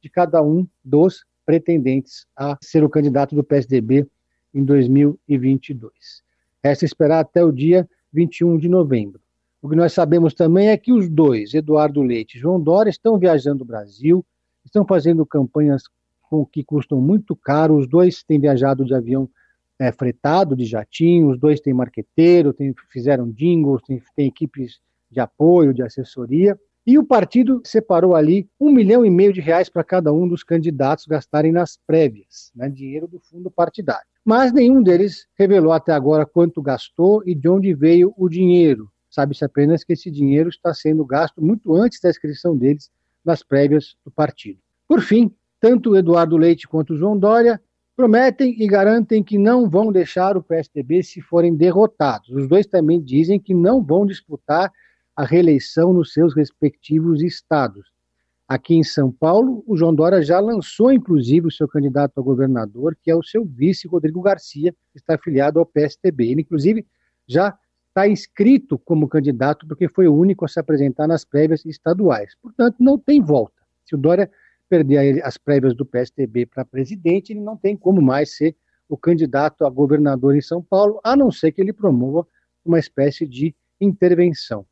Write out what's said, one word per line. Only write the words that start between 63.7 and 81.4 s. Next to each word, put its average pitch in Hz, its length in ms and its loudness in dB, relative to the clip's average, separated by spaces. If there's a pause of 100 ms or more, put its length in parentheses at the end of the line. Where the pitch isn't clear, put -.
Rodrigo 160 360 -4
Garcia, 175 480 -4 (200)
que - 60 -20
está 160 160 -6
afiliado 147 460 -2
ao 165 80 0
P 147 140 -2
S 147 220 -4
D 185 60 0
B. 123 220 -2
Ele, 151 100 -4
inclusive, 170 420 -2 (440)
já 180 280 -2 (340)
está 196 180 0
inscrito 214 720 0
como 151 280 -2
candidato, 143 600 -2
porque 156 200 -4
foi 185 200 2
o 147 80 4
único 185 300 0
a - 20 -8
se - 120 -8
apresentar 147 480 -2
nas 165 160 -2
prévias 156 400 -2
estaduais. 160 800 -4
Portanto, 240 380 -2
não 269 180 4
tem 285 240 2
volta. 143 400 -2 (240)
Se - 80 -8
o 143 60 -4
Dória 180 320 0 (360)
perder 147 300 2
a 139 80 2
ele 139 160 0
as 135 160 -10
prévias 135 380 0
do 131 100 -8
P 123 140 -6
S 123 180 -6
D 139 80 -4
B 117 220 -6
pra 131 180 -12
presidente, 170 680 -6
ele 208 80 -12
não 208 160 -12
tem 196 220 -4
como 185 240 0
mais 139 340 0
ser 156 200 -4 (340)
o 147 80 -8
candidato 151 640 -2
a 139 60 0
governador 139 640 0
em 147 60 0
São 170 180 -8
Paulo, 202 440 -2
a 240 120 0
não 269 160 2
ser 160 200 -2